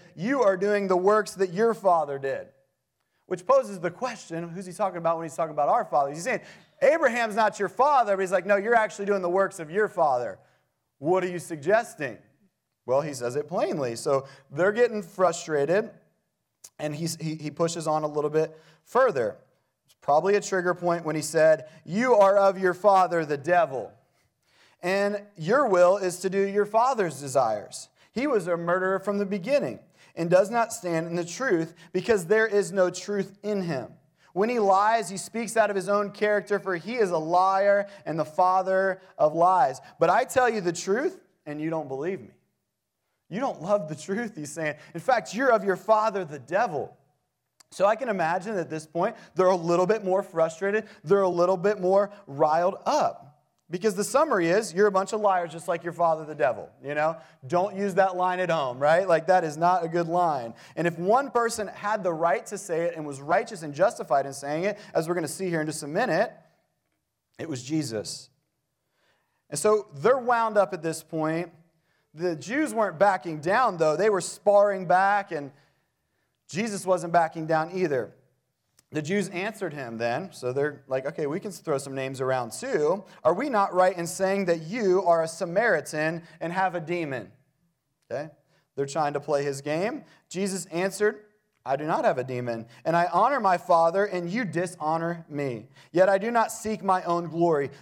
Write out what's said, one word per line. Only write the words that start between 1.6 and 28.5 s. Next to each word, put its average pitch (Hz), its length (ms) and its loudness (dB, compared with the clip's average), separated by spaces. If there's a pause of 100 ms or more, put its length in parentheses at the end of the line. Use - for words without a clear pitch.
father 160 460 0
did." 123 280 -6 (800)
Which 175 180 -6
poses 226 340 2
the 170 120 -4
question, 170 580 -8
who's 180 160 -12
he 180 80 -14
talking 190 240 -4
about 165 200 0
when 165 80 -8
he's 160 100 -12
talking 160 180 -4
about 147 160 0
our 220 160 2
fathers? 143 320 -2
He's 170 80 -12
saying, 240 160 -2 (400)
"Abraham's 247 540 2
not 214 240 2
your 196 100 -2
father," 247 480 2
but 190 40 -2
he's 180 100 -2
like, 180 140 0
"No, 202 120 4
you're 220 180 2
actually 214 300 0
doing 202 160 0
the 175 80 -2
works 185 300 0
of 156 120 -12
your 202 160 0
father." 127 500 0 (600)
What 180 260 0
are 185 60 -4
you 180 100 -6
suggesting? 156 800 -2 (680)
Well, 127 140 2
he 151 140 -4
says 123 240 -6
it 147 100 -6
plainly. 170 480 -4
So 139 320 -2 (240)
they're 175 220 0
getting 226 280 0
frustrated, 170 920 0 (840)
and 151 160 -6
he's, 165 280 -6
he, 160 140 -6
he 151 160 -10
pushes 165 360 -4
on 156 160 0
a 151 40 -4
little 147 240 -2
bit 156 280 -2 (240)
further. 156 540 0 (480)
It's - 160 -20
probably 160 340 2
a 202 60 2
trigger 180 320 -2
point 170 320 -2
when 156 100 -2
he 151 60 -2
said, 156 480 4 (160)
"You 233 300 2
are 196 200 6
of 196 220 4
your 185 160 2
father, 180 520 4
the 147 120 -2
devil, 139 560 0 (880)
and 202 400 -2 (160)
your 226 300 2
will 185 300 6
is 185 240 -4
to 196 100 -2
do 196 80 0
your 196 260 2
father's 208 560 0
desires. 123 680 -2 (220)
He 247 140 -4
was 214 220 0
a 175 100 0